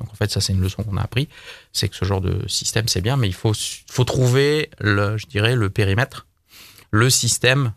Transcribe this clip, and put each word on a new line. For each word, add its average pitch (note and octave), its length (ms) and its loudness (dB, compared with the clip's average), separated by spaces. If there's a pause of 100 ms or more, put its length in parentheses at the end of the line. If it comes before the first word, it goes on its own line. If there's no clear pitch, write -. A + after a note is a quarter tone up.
Donc, A2+ 100 -12
en - 40 -20
fait, G#2+ 160 -4
ça, G2 100 -2
c'est - 100 -2
une F#2 100 2
leçon F#2 220 -2
qu'on G2+ 140 -4
a F#2 40 -2
appris, C3+ 280 -4 (420)
c'est - 160 -2
que - 80 -6
ce - 80 -4
genre F#2+ 180 0
de F#2 260 -2
système, - 420 -4
c'est F2+ 120 0
bien, A#2 140 0
mais A#2+ 120 0
il F2+ 60 -2
faut A2 200 0
su-, - 360 -8
faut - 160 0
trouver C#3 640 2 (100)
le, G2+ 380 2
je G#2+ 100 -8
dirais, A2 280 0
le G#2 140 2
périmètre, G2+ 580 0 (640)
le A2+ 180 4
système, B2 680 2